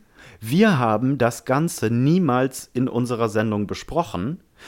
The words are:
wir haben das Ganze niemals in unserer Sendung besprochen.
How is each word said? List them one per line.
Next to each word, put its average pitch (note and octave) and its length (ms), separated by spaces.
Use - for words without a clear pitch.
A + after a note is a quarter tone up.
wir E3 380
haben B2 400
das A#2+ 260
Ganze C3+ 460
niemals C3 840
in C3 160
unserer A#2 400
Sendung G#2+ 380
besprochen. C3+ 720